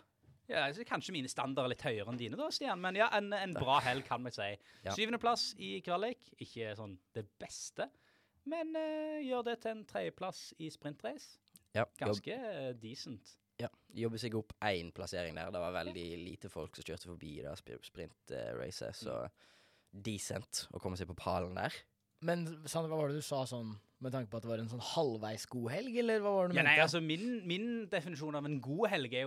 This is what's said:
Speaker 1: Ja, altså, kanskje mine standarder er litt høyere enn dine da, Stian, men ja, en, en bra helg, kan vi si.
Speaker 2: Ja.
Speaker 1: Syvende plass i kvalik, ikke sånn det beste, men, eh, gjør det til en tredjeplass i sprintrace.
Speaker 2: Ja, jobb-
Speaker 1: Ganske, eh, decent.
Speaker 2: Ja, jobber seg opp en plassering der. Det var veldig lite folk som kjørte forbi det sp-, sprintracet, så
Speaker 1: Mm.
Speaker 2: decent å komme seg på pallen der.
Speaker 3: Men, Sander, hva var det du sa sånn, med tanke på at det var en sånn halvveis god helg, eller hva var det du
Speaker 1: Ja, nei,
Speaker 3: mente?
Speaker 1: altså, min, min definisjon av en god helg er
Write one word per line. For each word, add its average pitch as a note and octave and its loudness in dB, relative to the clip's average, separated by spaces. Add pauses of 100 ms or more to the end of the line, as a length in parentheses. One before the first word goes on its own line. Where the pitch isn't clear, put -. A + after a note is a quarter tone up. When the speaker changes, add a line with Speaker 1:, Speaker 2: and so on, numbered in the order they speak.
(500)
Speaker 1:
Ja, D3+ 4
altså, F3 -4
kanskje - -2
mine C3 0
standarder C3+ 2
er B2+ 4
litt A#2+ -2
høyere G#2+ 0
enn B2 -2
dine A#2+ -2
da, D4 -2
Stian, G#3+ 0
men F#3 0
ja, G#3 8
en, G3+ 2
en G3 0
bra C3+ 6
helg, C3 2
kan A#2+ 0
vi A#2+ -4
si. G2+ -2 (260)
Speaker 2:
Ja. F#2+ 0
Speaker 1:
Syvende A3 2
plass A#3 2
i F#3+ -6
kvalik, F#3+ 0 (220)
ikke A2 -4
sånn G2+ -10 (160)
det G#2+ -4 (140)
beste, - -6 (560)
men, D#4+ -2
eh, D#4 -2
gjør B3 0
det A#3 -2
til A3+ -2
en A3 -8
tredjeplass F3+ -6
i D#3+ -6
sprintrace. - -8 (360)
Speaker 2:
Ja, A2 4 (160)
jobb- A2+ 2 (120)
Speaker 1:
Ganske, F3+ -4
eh, F3+ -4
decent. A2+ -12 (220)
Speaker 2:
Ja, B2 -2 (260)
jobber A2+ 0
seg A2 -2
opp - -2 (100)
en F2 2
plassering F2 -4
der. E2 -4
Det F2+ -2
var F2 2
veldig F2 -4
lite - -10
folk D#2 -8
som - -12
kjørte E2 -8
forbi D#2+ -10
det C#2+ -6
sp-, A#1+ -14
sprintracet, A#1+ -8
så B1 -4 (680)
Speaker 1:
Mm. G2+ -12
Speaker 2:
decent - -4
å - -6
komme F#2 -2
seg F2+ -4
på F2 -8
pallen F2+ 0
der. G#2 0 (480)
Speaker 3:
Men, E3+ 2 (200)
Sander, E3 -2
hva D#3 0
var D3+ 2
det D3 0
du D3+ -2
sa C3+ 0
sånn, A2+ -6 (260)
med C3 -2
tanke B2 -2
på A2+ -6
at A2 -6
det A#2 -6
var A2+ 2
en A2+ -2
sånn A#2+ -4
halvveis A2+ 2
god A#2+ -2
helg, A3+ -2
eller A3+ 6
hva G3+ 4
var F#3 6
det F3 2
du - 8
Speaker 1:
Ja, C#3 8
nei, D3 12
Speaker 3:
mente? D#3 10
Speaker 1:
altså, E3 4
min, F#3 0
min F#3 2 (220)
definisjon D#3 -2
av C#3+ 0
en D3 0
god D#3 2
helg C3+ 2
er B2+ 2